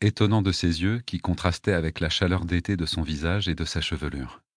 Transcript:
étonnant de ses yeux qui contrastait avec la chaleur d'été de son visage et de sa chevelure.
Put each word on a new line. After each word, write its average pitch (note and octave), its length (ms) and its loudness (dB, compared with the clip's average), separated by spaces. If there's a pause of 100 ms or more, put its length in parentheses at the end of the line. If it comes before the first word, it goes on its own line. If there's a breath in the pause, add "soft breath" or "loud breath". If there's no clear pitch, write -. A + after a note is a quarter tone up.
étonnant G#2 420 4
de F#2+ 80 2
ses E2+ 320 0
yeux A2 160 0
qui F#2 200 -6
contrastait F2 540 0
avec D#2+ 260 -2
la E2 100 0
chaleur F2+ 360 2
d'été F2 320 0
de E2 80 0
son - 160 -2
visage D#2+ 460 -2
et E2+ 80 0
de D#2+ 100 -4
sa D#2+ 160 -4
chevelure. C#2 600 -6 (140)